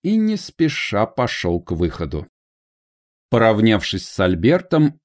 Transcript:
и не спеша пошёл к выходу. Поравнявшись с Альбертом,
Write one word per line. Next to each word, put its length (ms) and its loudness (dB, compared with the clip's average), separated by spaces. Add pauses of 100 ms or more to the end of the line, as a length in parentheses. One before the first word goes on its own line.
и 140 0
не 200 0
спеша 720 -4
пошёл 520 -2
к 120 -10
выходу. 560 -4 (1040)
Поравнявшись 760 2
с 140 -6
Альбертом, 840 2